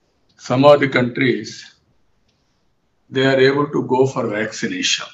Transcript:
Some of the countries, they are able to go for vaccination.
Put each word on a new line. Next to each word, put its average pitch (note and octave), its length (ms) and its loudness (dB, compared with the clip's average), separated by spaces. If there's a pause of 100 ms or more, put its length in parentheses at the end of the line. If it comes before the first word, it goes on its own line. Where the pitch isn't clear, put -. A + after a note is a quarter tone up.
(380)
Some C3 280 0
of D3 140 8
the C3+ 80 0
countries, A#2+ 920 -4 (1300)
they C3 160 0
are C3+ 140 2
able C#3 320 2
to C3+ 160 -4
go C3 180 2
for B2+ 220 -4
vaccination. G#2 880 -6